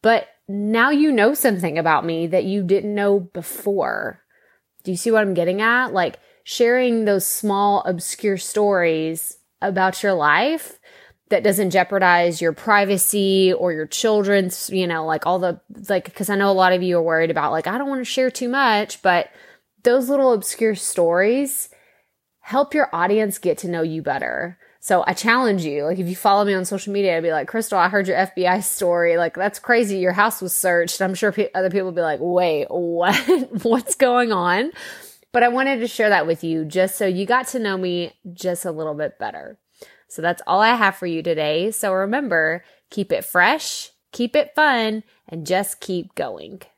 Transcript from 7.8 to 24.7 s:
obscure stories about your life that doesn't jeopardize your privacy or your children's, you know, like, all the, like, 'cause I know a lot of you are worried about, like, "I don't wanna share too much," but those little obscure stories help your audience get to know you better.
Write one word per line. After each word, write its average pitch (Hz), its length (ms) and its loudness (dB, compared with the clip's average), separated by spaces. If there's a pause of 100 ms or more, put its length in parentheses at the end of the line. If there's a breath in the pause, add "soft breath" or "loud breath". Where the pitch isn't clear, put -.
obscure 185 560 -4
stories 170 1000 0 (240)
about 190 420 0
your 196 100 2
life 180 680 0 (500 loud breath)
that 196 140 2
doesn't 196 280 2
jeopardize 175 680 2
your 165 120 0
privacy 196 1000 2
or 175 220 0
your 156 120 -4
children's, 202 840 0
you 190 180 0
know, 160 180 -2
like, 156 200 -2
all 180 140 2
the, 175 200 -2 (300)
like, 185 260 -2
'cause 190 140 -6
I 202 60 0
know 196 140 2
a 196 40 4
lot 185 180 6
of 180 100 2
you 180 180 2
are 165 40 0
worried 165 280 2
about, 151 200 0
like, 160 160 -2
"I 202 100 -4
don't 277 120 -4
wanna 262 160 -4
share 254 260 0
too 247 160 -6
much," 240 540 0
but 175 260 2 (560 loud breath)
those 247 240 4
little 269 240 4
obscure 220 440 0
stories 190 920 0 (720 soft breath)
help 277 340 -2
your 302 200 2
audience 202 440 0
get 170 200 0
to 185 100 -8
know 170 140 -2
you 160 200 -4
better. 135 560 -6 (220 soft breath)